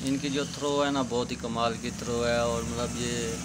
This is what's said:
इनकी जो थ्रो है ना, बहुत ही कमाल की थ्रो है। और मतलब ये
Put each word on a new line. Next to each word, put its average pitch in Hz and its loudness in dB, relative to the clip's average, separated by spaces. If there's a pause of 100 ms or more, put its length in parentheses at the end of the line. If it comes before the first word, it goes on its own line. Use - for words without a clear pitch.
इनकी 139 0
जो 139 0
थ्रो 143 -2
है 143 4
ना, 139 2
बहुत 120 0
ही 120 -4
कमाल 117 0
की 120 -4
थ्रो 120 -2
है। 117 4
और 117 2
मतलब 120 -2
ये 120 -2 (120)